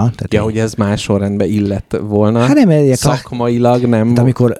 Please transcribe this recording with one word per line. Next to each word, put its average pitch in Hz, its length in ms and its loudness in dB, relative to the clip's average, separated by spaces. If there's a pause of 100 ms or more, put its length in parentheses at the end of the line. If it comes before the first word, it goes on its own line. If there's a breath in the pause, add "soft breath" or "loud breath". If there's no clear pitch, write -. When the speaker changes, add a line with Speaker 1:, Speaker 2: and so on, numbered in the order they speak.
Speaker 1:
Tehát 113 320 -4
Speaker 2:
Ja, 107 60 0
Speaker 1:
egy 104 60 -2
Speaker 2:
hogy 110 140 -4
ez 110 160 -4
más 104 280 -2
sorrendben 101 460 -2
illett 101 540 -4
volna. 104 380 0
Speaker 1:
Hát 131 140 2
nem, 269 140 4
egy 147 260 2
Speaker 2:
Szakmailag 120 920 0
nem. 117 280 2
Speaker 1:
De 120 60 2
amikor 123 400 0